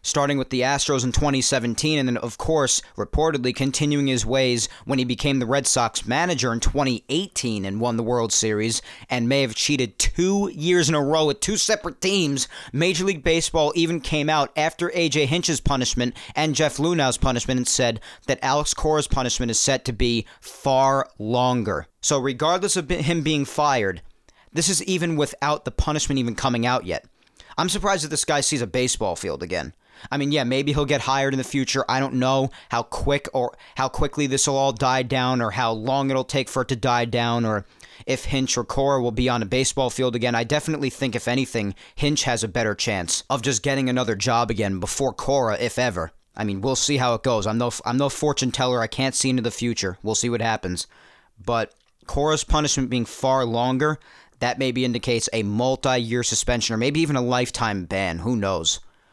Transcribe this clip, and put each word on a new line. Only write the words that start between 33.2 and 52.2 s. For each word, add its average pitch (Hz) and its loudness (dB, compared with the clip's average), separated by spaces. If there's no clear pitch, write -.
or 123 -2
how 131 0
quickly 147 0
this 131 2
will 139 0
all 135 2
die 131 2
down 127 0
or 110 -2
how 117 0
long 135 0
it'll 131 0
take 131 -2
for - -2
it 120 -4
to 131 0
die 120 2
down 117 0
or 107 0
if 131 -2
Hinch 131 0
or 120 -2
Cora 139 2
will 120 0
be 123 0
on 120 2
a 107 -2
baseball 127 0
field 127 0
again. 123 0
I 117 2
definitely 147 0
think, 123 -4
if - -4
anything, 120 -2
Hinch 147 0
has 120 0
a 113 -2
better 107 0
chance 95 -2
of 131 -2
just 127 0
getting 135 0
another 123 0
job 117 2
again 98 0
before 117 -2
Cora, 127 0
if - -2
ever. 92 -2
I 107 -6
mean, 98 -4
we'll 127 0
see 143 0
how 123 2
it - -8
goes. 113 0
I'm 110 0
no, 120 0
I'm 120 -2
no 139 2
fortune 139 0
teller. 127 0
I 113 0
can't 131 -2
see 135 0
into 127 0
the 113 -2
future. 110 -4
We'll 107 -2
see 120 0
what 120 0
happens. 107 -2
But 113 -2
Cora's 147 0